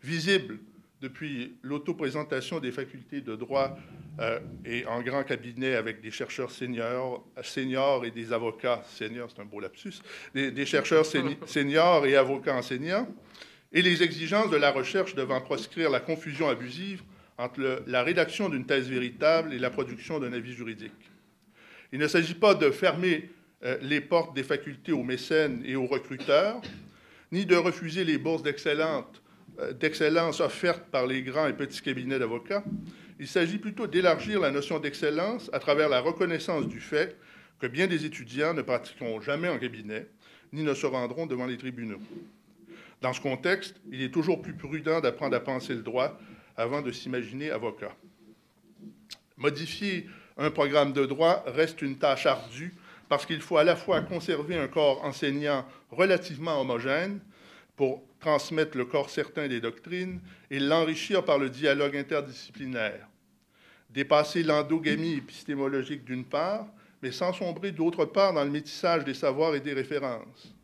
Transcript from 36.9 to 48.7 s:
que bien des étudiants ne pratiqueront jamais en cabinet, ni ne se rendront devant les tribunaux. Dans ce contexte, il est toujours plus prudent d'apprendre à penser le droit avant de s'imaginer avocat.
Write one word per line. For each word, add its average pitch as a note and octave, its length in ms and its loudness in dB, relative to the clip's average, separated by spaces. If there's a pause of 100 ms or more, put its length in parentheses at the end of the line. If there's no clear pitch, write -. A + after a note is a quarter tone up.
que B2+ 80 -4
bien D#3 200 0
des D#3 180 0
étudiants D3 480 -2
ne C#3+ 80 -2
pratiqueront A#2 600 -4
jamais D3 260 -2
en D3+ 100 -2
cabinet, A2 500 -8 (460)
ni D#3 100 -6
ne C#3+ 100 0
se C#3 120 -4
rendront B2+ 400 -2
devant B2+ 200 -4
les B2 120 -6
tribunaux. A#2 440 -8 (1000)
Dans B2+ 120 -2
ce - 80 -8
contexte, D3 540 -2 (160)
il C3 100 -8
est B2+ 120 -4
toujours E3 280 2
plus - 120 -12
prudent D#3 460 -2
d'apprendre C3 360 0
à A#2+ 40 2
penser B2+ 340 -4
le A2+ 80 -4
droit B2 380 -2 (380)
avant B2+ 240 0
de B2 100 -4
s'imaginer B2+ 600 -6
avocat. A2 440 -6 (1400)